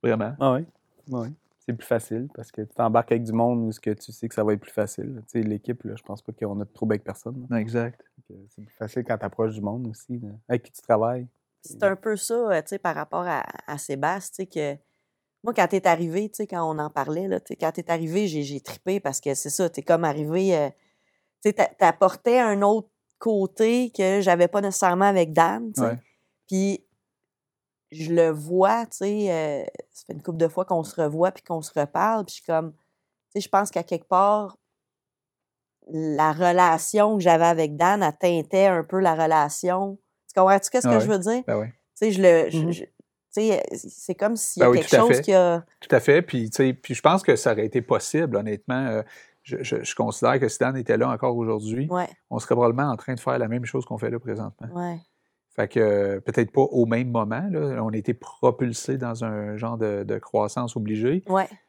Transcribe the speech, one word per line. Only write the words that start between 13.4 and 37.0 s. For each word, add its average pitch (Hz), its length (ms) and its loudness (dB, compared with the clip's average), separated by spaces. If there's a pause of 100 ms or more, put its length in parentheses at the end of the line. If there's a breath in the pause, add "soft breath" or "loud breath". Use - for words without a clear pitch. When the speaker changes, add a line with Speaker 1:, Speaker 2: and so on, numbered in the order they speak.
Speaker 3:
à 147 100 -10
Sébastien, 160 680 -6
tu - 60 -20
sais, 147 240 -6
que - 40 -20 (640)
moi, 233 80 -4
quand 190 160 4
t'es 190 180 0
arrivé, 170 440 0
tu - 60 -18
sais, 208 100 -6
quand 170 180 -6
on 156 140 -4
en 151 100 -4
parlait, 151 400 -4
là, 185 100 -2
tu - 100 -12
sais, - 80 -10
quand 160 160 -2
t'es 170 180 -8
arrivé, 170 360 -2
j'ai, 156 160 -4
j'ai 139 180 -8
trippé - 400 -6
parce 135 200 -6
que 139 140 -2
c'est - 160 -8
ça, 175 180 -2
t'es 156 140 -8
comme 170 220 2
arrivé, 160 520 0
euh, 147 140 0 (720)
tu 208 80 2
sais, - 20 -4
t'a-, 208 140 2 (120)
t'apportais 190 640 4
un 208 220 0
autre 208 260 2 (300)
côté 226 760 0
que 196 280 2
j'avais 175 260 4
pas 202 140 0
nécessairement 190 420 2
avec 180 300 4
Dan, 208 400 2
tu 131 80 -2
sais. 120 60 2
Speaker 1:
Ouais. 120 100 -4 (500)
Speaker 3:
Puis 190 360 -2 (1080)
je 156 220 -6
le 165 160 6
vois, 185 560 0
tu - 120 -16
sais, 208 320 -2
euh, 151 340 -2 (260)
ça - 160 -20
fait - 80 -12
une 147 80 -14
couple 165 160 -8
de 165 100 4
fois 180 160 -2
qu'on 170 200 -2
se - 140 -12
revoit 165 340 0
puis - 100 -20
qu'on 165 180 -6
se - 180 -8
reparle, 196 460 0
puis - 120 -16
je - 60 -20
suis - 40 -18
comme, 160 260 -2
tu 156 60 -20 (560)
sais, 208 80 -4
je - 80 -12
pense 196 200 2
qu'à 170 120 -4
quelque 170 260 -6
part, 202 480 2 (1400)
la 156 400 0
relation 180 840 4